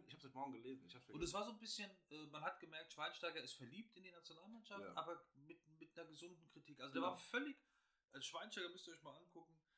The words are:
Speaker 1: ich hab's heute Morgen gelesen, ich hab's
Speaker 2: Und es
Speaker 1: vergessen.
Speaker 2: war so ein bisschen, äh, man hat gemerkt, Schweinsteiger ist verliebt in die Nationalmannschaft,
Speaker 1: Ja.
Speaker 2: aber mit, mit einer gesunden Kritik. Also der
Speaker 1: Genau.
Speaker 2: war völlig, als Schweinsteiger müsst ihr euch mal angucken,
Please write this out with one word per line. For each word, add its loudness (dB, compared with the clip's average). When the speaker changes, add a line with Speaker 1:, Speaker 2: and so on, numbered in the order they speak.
Speaker 1:
ich -8
hab's -10
heute -8
Morgen 2
gelesen, -4
ich -10
hab's -12
Speaker 2:
Und 0
es 8
Speaker 1:
vergessen. 4
Speaker 2:
war 6
so 2
ein -6
bisschen, 0
äh, -4
man -4
hat 4
gemerkt, -6
Schweinsteiger 2
ist -2
verliebt -6
in -10
die -10
Nationalmannschaft, -6
Speaker 1:
Ja. -2
Speaker 2:
aber 0
mit, -12
mit -12
einer -4
gesunden -10
Kritik. -12
Also -2
der 6
Speaker 1:
Genau. 8
Speaker 2:
war 2
völlig, 4
als 0
Schweinsteiger 2
müsst -4
ihr -6
euch -10
mal -6
angucken, -12